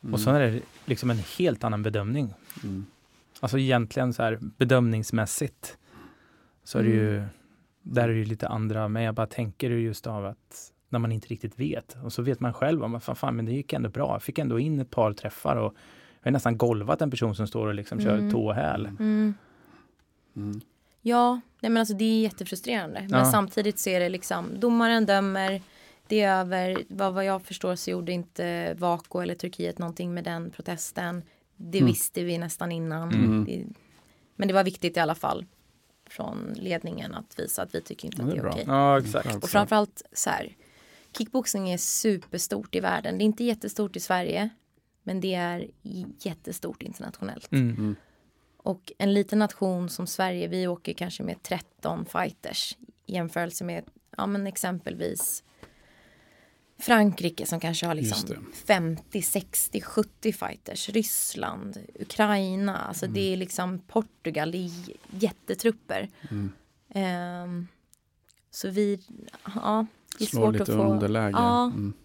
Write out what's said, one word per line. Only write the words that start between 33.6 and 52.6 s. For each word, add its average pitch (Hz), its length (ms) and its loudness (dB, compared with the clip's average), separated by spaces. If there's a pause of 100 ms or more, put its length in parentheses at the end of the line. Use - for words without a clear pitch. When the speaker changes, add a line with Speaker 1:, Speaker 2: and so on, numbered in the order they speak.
Speaker 3:
men 202 120 0
det 190 60 2
var 190 100 6
viktigt 185 320 -2
i 175 40 2
alla 160 140 2
fall - 320 -4 (600)
från - 500 -8
ledningen 175 580 -6
att - 240 -12
visa - 240 -4
att 90 120 -10
vi 85 60 -2
tycker - 260 -14
inte 120 160 -8
Speaker 1:
Ja, - 20 -4
Speaker 3:
att 139 60 0
Speaker 1:
det 170 60 -2
är - 0 -
Speaker 3:
det 143 40 -2
är - 20 -4
Speaker 1:
bra. - 100 -2
Speaker 3:
okej. - 140 -4
Speaker 2:
Ja, 139 320 6
exakt. 113 140 -2 (120)
Speaker 1:
Självklart. 110 200 -4
Speaker 3:
Och 175 60 -4
framförallt 208 520 2 (100)
så - 180 -2
här, - 260 -4 (600)
kickboxing 214 520 -2
är 180 80 0
superstort - 960 -2
i 180 60 2
världen. 180 380 0
Det 208 60 2
är - 20 6
inte 214 180 2
jättestort 208 520 -2
i 175 40 -6
Sverige, 180 480 0 (540)
men 185 180 -4
det 190 140 -2
är 175 360 -4 (120)
j-, 185 240 -10 (140)
jättestort - 600 -8
internationellt. - 720 -10
Speaker 2:
Mm. 127 240 4
Speaker 1:
Mm. 104 200 0 (600)
Speaker 3:
Och - 420 -6
en 196 160 4
liten 202 240 2
nation 185 500 0
som 180 180 -6
Sverige, 180 420 -2
vi 180 180 -2
åker 175 260 -4
kanske 175 300 -8
med 175 200 -6
tretton 170 640 -6
fighters - 680 -6 (300)